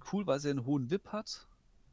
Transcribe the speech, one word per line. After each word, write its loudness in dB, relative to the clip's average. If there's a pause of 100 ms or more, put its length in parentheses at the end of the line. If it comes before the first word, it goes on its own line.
(120)
cool, 0
weil 4
sie 0
einen 0
hohen 2
Whip -2
hat. -8 (460)